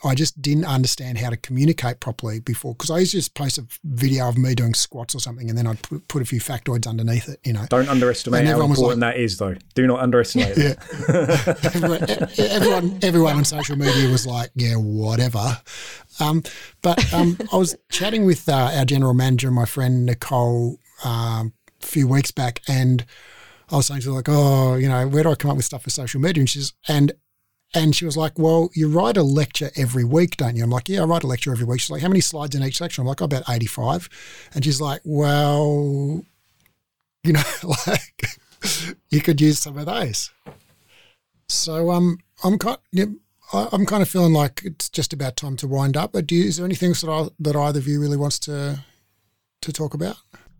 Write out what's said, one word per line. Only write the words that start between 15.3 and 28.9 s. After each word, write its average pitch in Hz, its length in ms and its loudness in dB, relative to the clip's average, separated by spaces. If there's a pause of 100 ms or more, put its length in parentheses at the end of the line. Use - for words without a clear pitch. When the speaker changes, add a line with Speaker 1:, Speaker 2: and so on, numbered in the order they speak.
Speaker 1:
Um, 156 220 2 (380)
but, 170 320 2
um, 170 240 2 (160)
I 185 40 2
was 185 200 0 (140)
chatting 214 340 0
with, 175 240 2
uh, 135 260 2
our 135 120 2
general 135 260 2
manager 127 360 2
and 127 80 2
my 117 100 2
friend 127 400 0
Nicole, 120 720 0 (260)
um, 113 480 -4 (300)
a - 40 -12
few 135 220 2
weeks 135 220 2
back, 127 360 -6
and 127 380 2 (680)
I 156 60 0
was 139 100 2
saying 135 160 -6
to 131 80 -4
her, 131 60 -2
like, 127 120 -6
"Oh, 139 480 4
you 131 100 0
know, 131 220 2
where 147 140 4
do 160 80 4
I 143 40 4
come 143 160 -2
up 143 60 0
with 131 80 -2
stuff - 180 -8
for - 80 -12
social 131 300 -4
media?" 160 220 2
And 127 80 2
she's, 143 240 -6 (120)
and, 143 240 4 (640)
and 156 220 4
she 170 80 -2
was 151 140 -4
like, 160 200 -2
"Well, 165 360 4
you 156 140 2
write 202 280 2